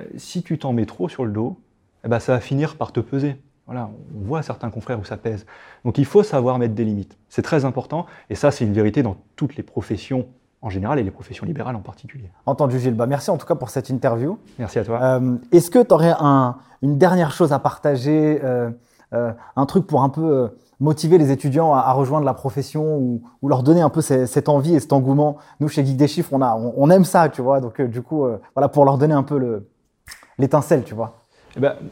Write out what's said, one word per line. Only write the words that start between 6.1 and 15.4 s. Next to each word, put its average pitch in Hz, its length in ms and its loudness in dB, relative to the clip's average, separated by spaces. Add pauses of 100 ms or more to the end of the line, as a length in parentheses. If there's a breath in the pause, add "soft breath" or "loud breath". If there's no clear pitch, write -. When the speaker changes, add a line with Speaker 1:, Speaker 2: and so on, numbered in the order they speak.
Speaker 1:
savoir 127 340 0
mettre 120 160 0
des 113 100 -4
limites. 104 360 -6 (100)
C'est - 140 -4
très 143 220 0
important. 135 420 -6 (240 loud breath)
Et 101 40 -6
ça, 117 140 2
c'est 113 160 0
une 104 80 0
vérité 107 300 2
dans 98 120 -4 (200)
toutes - 220 -6
les - 40 -8
professions 120 640 -6 (380)
en 98 80 -10
général 104 260 -2
et 120 60 0
les 95 80 -4
professions - 340 -14
libérales 127 300 -8
en 104 60 -12
particulier. 104 500 -20 (160)
Speaker 2:
Entendu, 131 320 0
Gilles. 120 160 0
Bah, 117 100 -2
merci 139 240 -2
en 175 80 0
tout - 80 -14
cas - 80 -2
pour 135 160 -4
cette - 220 -8
interview. 131 480 -2 (180)
Speaker 1:
Merci 117 220 -6
à 107 40 0
toi. 117 200 -4
Speaker 2:
Euh, 127 320 2 (160)